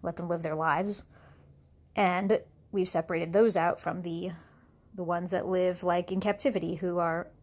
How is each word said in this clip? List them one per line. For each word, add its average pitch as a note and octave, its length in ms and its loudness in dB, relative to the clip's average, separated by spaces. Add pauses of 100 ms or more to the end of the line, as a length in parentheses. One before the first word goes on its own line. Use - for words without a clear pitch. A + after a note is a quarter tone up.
let E3+ 140 -6
them F3 120 -6
live E3 140 -4
their D#3 120 -4
lives. D#3+ 480 0 (920)
And F#3+ 440 2 (300)
we've F#3 180 0
separated E3 440 -2
those G#3 240 6
out E3+ 240 2
from F3 220 -4
the, E3+ 280 -6 (640)
the F#3 100 -8
ones F3 280 -2
that F#3 140 -2
live, F3+ 360 0
like, F3+ 300 0
in F#3+ 80 0
captivity, G3+ 560 0
who F3+ 220 -2
are E3 300 0 (140)